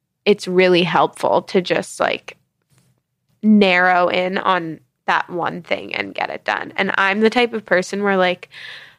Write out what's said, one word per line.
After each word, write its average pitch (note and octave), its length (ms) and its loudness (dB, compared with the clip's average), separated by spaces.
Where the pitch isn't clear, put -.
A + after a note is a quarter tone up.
it's G#3+ 220 2
really F3+ 360 4
helpful D#3+ 600 0
to - 200 -2
just, - 360 -4
like, - 380 -4
narrow F#3 640 4
in F#3 300 -2
on E3+ 420 -4
that F3 240 -2
one F3 320 -6
thing - 320 -8
and G2 200 -8
get - 160 -6
it D2 140 -12
done. - 320 -4
And G3 200 -2
I'm G3 240 0
the A3 100 4
type A#3 220 0
of A3 120 -8
person F#3 380 -2
where, G3 140 0
like, F3+ 320 -2